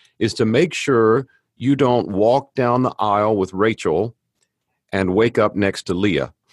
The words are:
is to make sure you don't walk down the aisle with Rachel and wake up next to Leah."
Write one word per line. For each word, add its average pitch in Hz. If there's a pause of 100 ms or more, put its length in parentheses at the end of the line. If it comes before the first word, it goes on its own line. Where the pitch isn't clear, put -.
(200)
is 107
to 117
make 135
sure 120 (300)
you 139
don't 123
walk 113
down 123
the 127
aisle 104
with 92
Rachel 98 (760)
and 95
wake 110
up 107
next 98
to 95
Leah." 87 (200)